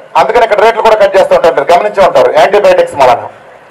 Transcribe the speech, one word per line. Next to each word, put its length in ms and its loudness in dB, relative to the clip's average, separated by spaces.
అందుకని 260 0
ఇక్కడ 180 -2
రేట్లు 200 0
కూడా 140 2
కట్ 200 0
చేస్తూ 200 2
ఉంటారు, 200 0
మీరు 180 0
గమనించే 340 0
ఉంటారు, 240 0
యాంటీబయాటిక్స్ 640 0
వలన. 320 0